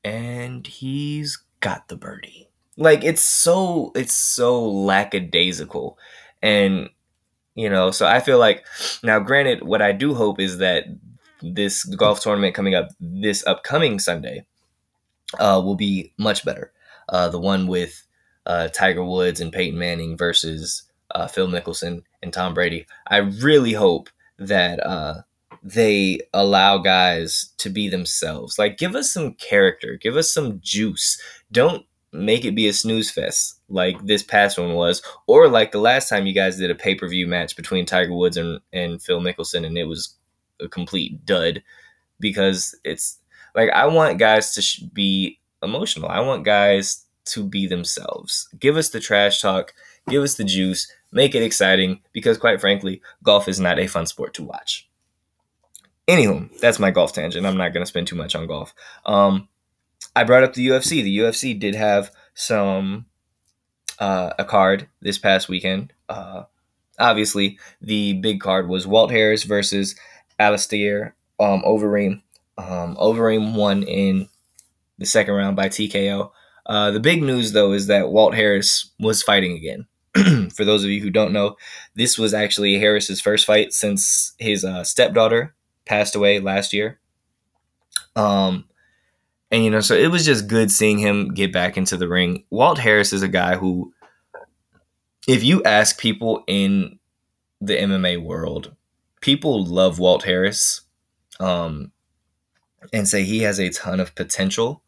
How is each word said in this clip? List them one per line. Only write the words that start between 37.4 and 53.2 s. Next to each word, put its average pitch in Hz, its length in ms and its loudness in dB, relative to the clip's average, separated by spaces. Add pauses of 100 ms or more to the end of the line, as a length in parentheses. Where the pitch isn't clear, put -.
between 90 300 -4
Tiger 90 280 0
Woods 87 240 0
and, 85 240 -6 (100)
and 87 300 -8
Phil 87 180 -2
Mickelson, 87 460 -6
and 82 120 -6
it 85 60 -4
was 78 320 -10 (460)
a 87 80 -12
complete 87 560 -8
dud, 85 360 -2 (560)
because 98 560 -2 (120)
it's, - 340 -6 (340)
like, 113 180 2
I 131 160 4
want 156 320 2
guys 110 360 4
to 101 60 -4
sh-, - 180 -2
be 95 600 -2 (220)
emotional. 92 460 -6
I 90 140 -4
want 127 240 -2
guys 101 600 2 (200)
to - 180 -6
be 98 240 -4
themselves. - 800 -6 (100)
Give 147 200 2
us 160 120 0
the 110 120 -6
trash 101 400 2
talk. 95 320 -2 (340)
Give 143 160 0
us 135 120 0
the 107 100 -4
juice. 92 440 -2 (220)
Make 131 240 2
it 117 80 2
exciting, 95 560 2 (140)
because 113 240 0
quite 107 240 2
frankly, 98 400 -2 (200)